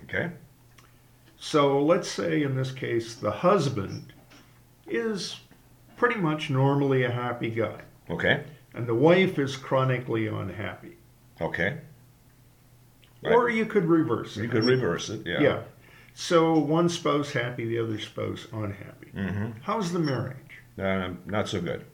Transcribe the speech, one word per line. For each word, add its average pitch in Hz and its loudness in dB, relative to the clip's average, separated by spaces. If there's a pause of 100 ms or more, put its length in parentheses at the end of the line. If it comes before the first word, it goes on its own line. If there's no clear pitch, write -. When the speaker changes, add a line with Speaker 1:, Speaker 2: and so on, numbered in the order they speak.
Speaker 1:
Okay. 170 -4 (1080)
Speaker 2:
So 139 2
let's 175 2
say 160 -2
in 131 -2
this 131 -2
case - -4
the 104 -2
husband 139 0 (760)
is 220 -4 (580)
pretty 240 2
much 156 0
normally 135 4
a 120 0
happy 120 -4
guy. 110 -2 (280)
Speaker 1:
Okay. 92 2 (300)
Speaker 2:
And 117 -6
the 117 0
wife 170 6
is 131 -2
chronically 127 0
unhappy. 98 -8 (440)
Speaker 1:
Okay. 85 -2 (1400)
Speaker 2:
Or 240 4
Speaker 1:
Right. 233 0
Speaker 2:
you 220 0
could 190 2
reverse 131 2
it. 104 -4
Speaker 1:
You 117 -4
could 113 2
reverse 117 2
it, - -8
yeah. 87 -2
Speaker 2:
Yeah. 139 4 (540)
So 165 4
one 160 4
spouse 147 0
happy, 120 -4
the 117 -2
other 110 -4
spouse 101 -8
unhappy. 101 -10
Speaker 1:
Mm-hmm. 101 -4 (120)
Speaker 2:
How's 202 -2
the 180 0
marriage? 135 -2 (400)
Speaker 1:
Um, 92 -2
not 101 -2
so 95 -4
good. 67 -6